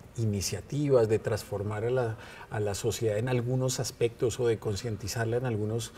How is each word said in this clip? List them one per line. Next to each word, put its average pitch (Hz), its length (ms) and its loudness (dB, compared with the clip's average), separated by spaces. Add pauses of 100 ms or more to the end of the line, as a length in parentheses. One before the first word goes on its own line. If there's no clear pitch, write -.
(180)
iniciativas, 113 880 2
de 110 100 4
transformar 104 640 -2
a 120 60 0
la, 120 260 2 (340)
a 117 100 -2
la 104 140 0
sociedad 107 420 0
en 117 120 0
algunos 127 520 0
aspectos 120 600 0
o 123 60 4
de 113 120 4
concientizarla 110 800 -2
en 127 100 0
algunos 110 520 -2